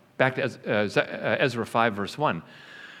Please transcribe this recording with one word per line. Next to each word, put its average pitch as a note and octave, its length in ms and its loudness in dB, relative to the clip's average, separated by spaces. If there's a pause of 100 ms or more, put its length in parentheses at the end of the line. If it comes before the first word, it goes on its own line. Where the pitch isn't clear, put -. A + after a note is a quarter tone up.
(160)
Back C3 200 2
to C3+ 80 -2
Ez-, A2+ 140 -4
uh, G#2+ 300 0
Ze-, C#3+ 120 2
uh, - 400 -2
Ezra A#2+ 260 0
five, A#2 280 2
verse G2 220 -4
one. A#2 260 -2 (580)